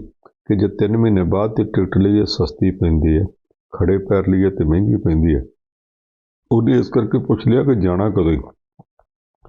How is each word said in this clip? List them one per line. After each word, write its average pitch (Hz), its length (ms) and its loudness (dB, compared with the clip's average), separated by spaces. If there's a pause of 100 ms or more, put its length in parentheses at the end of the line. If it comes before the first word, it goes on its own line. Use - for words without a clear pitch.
(260)
ਕਿ - 300 -6
ਜੇ 98 120 0
ਤਿੰਨ 104 280 -2
ਮਹੀਨੇ 110 260 2
ਬਾਅਦ 101 320 -2
ਦੀ 110 100 0
ਟਿਕਟ 95 340 -2
ਲਈਏ 101 260 2
ਸਸਤੀ - 460 -2
ਪੈਂਦੀ 80 480 0
ਹੈ, 87 60 0 (520)
ਖੜੇ 95 220 0
ਪੈਰ 190 300 -2
ਲਈਏ 95 220 2
ਤੇ 87 140 -4
ਮਹਿੰਗੀ 101 320 0
ਪੈਂਦੀ 82 380 0
ਹੈ। 65 100 -2 (1080)
ਉਹਨੇ 120 260 2
ਇਸ 120 100 -2
ਕਰਕੇ - 300 -2
ਪੁੱਛ - 300 -2
ਲਿਆ 123 140 2
ਕਿ 131 180 0
ਜਾਣਾ 92 300 0
ਕਦੋਂ? 82 420 -2 (960)